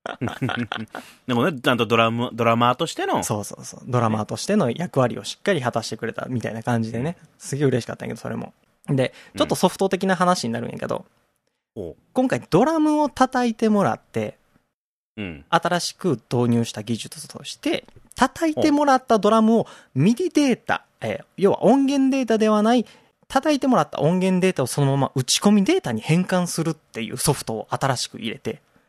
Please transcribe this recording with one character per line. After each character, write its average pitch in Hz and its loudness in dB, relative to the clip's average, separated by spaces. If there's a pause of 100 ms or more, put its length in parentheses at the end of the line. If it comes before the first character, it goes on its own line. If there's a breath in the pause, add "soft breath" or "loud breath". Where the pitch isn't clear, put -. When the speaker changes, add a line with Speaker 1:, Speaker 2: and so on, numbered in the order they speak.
Speaker 1:
<laughs> - -8
で 127 0
も 123 2
ね、 139 -6
ち 135 -2
ゃ 131 2
ん - -4
と 117 2
ド 113 2
ラ 113 4
ム、 120 -4
ド 113 0
ラ 113 4
マ 120 4
ー 123 2
と 165 -4
し - -8
て 359 -6
の。 370 0
Speaker 2:
そ 107 -2
う 101 -6
そ - -14
う 127 -16
そ - -16
う。 - -20
ド 123 -2
ラ 117 2
マ 110 -2
ー 104 -4
と 113 -8
し - -8
て 196 0
の 147 2
役 160 -4
割 120 2
を 101 -14
し - -10
っ - -20
か 202 0
り 151 -2
果 123 -2
た 113 -2
し - -8
て 113 -10
く - -10
れ 110 -6
た - -10
み 127 -4
た 113 -6
い - -8
な 113 -10
感 117 0
じ 113 -8
で 117 -6
ね。 160 -6
Speaker 1:
う - -20
ん。 - -20 (100)
Speaker 2:
す - -10
げ 147 -2
え 139 4
嬉 127 0
し - -8
か - -10
っ - -16
た 123 -12
ん - -8
や 120 -8
け - -
ど、 113 -16
そ 120 -10
れ 120 -8
も。 117 -12 (340)
で、 131 0 (200 loud breath)
Speaker 1:
う - -14
ん。 - -2
Speaker 2:
ち - 2
ょ - 0
っ - -6
と 143 0
ソ 185 2
フ - 0
ト 196 0
的 190 -2
な 190 2
話 180 0
に 113 -4
な 117 -4
る 123 -8
ん - -10
や - -12
け - -8
ど、 113 -6 (680)
Speaker 1:
お 87 -8
う。 - -16 (180)
Speaker 2:
今 254 0
回 131 -2
ド 185 4
ラ 320 2
ム 302 2
を 294 0
叩 254 0
い 220 -2
て 226 0
も 208 2
ら 110 0
っ - -12
て、 - -8 (800)
Speaker 1:
う 107 -10
ん。 78 -12
Speaker 2:
新 170 0
し - -8
く 180 -2 (200)
導 120 2
入 117 2
し - -8
た 110 -10
技 113 -4
術 - -12
と - -18
し - -14
て、 - -4 (300)
叩 294 0
い 302 -4
て 311 2
も 294 2
ら 269 6
っ 254 0
た 220 4
ド 196 2
ラ 220 4
ム 220 4
を 185 0 (260 loud breath)
ミ 180 4
デ 370 -2
ィ 320 -4
デ 277 4
ー - -10
タ、 - -4 (180)
Speaker 1:
お 113 -4
う。 - -4
Speaker 2:
え - -4
ー、 - -20 (120)
要 196 4
は - -2
音 269 6
源 269 2
デ 269 0
ー - -4
タ 226 2
で 220 2
は 214 4
な 233 4
い、 226 2 (420 soft breath)
叩 302 0
い 262 0
て 285 -2
も 254 4
ら 165 4
っ - -6
た - -6
音 170 2
源 185 2
デ 185 2
ー - -8
タ 139 0
を 120 -2
そ - 0
の 139 2
ま 139 2
ま 135 0
打 131 0
ち - 0
込 208 4
み 202 6
デ 349 2
ー - -14
タ 131 -6
に 110 -4
変 170 2
換 180 0
す 170 -4
る 160 -2
っ - -2
て - -12
い - -10
う 123 -10
ソ 143 0
フ - -8
ト 110 -6
を 110 -8
新 131 0
し - -6
く - -14
入 110 -8
れ - -10
て。 - -8 (280)